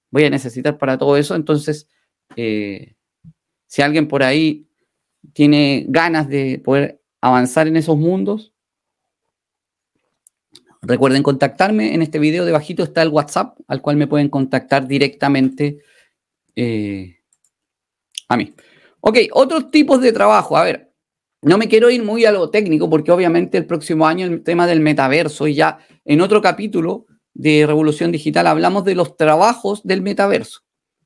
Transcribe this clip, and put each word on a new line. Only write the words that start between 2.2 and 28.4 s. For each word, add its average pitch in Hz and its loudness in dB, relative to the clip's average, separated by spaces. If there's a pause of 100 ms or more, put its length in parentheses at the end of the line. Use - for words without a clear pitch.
Eh, 107 -8 (720)
si - -2
alguien 151 0
por 139 -2
ahí 151 -2 (680)
tiene 147 2
ganas 160 0
de 135 -4
poder 139 -2 (200)
avanzar 127 2
en 160 0
esos 160 0
mundos, 190 -4 (2250)
recuerden 131 0
contactarme. 147 0
En 165 0
este 156 -4
video 156 0
debajito 170 -2
está 165 -2
el 165 0
WhatsApp 156 -4
al 135 -8
cual 147 -2
me 147 2
pueden 147 0
contactar 131 -2
directamente, 139 -2 (760)
eh, 104 -6 (1080)
a 123 0
mí. 101 -6 (480)
Ok, 220 2 (160)
otros 277 0
tipos 277 4
de 247 4
trabajo. 202 2
A 165 4
ver, - -6 (480)
no 170 4
me 226 0
quiero 220 6
ir 240 2
muy 220 0
a 208 6
lo 180 0
técnico 170 0
porque 156 2
obviamente 175 2
el 160 -2
próximo 156 -2
año 180 -2
el 170 -6
tema 175 0
del 170 2
metaverso 151 0
y 151 -2
ya 156 0 (260)
en 147 4
otro 208 2
capítulo 185 -4 (280)
de 151 2
Revolución 156 0
Digital 165 -2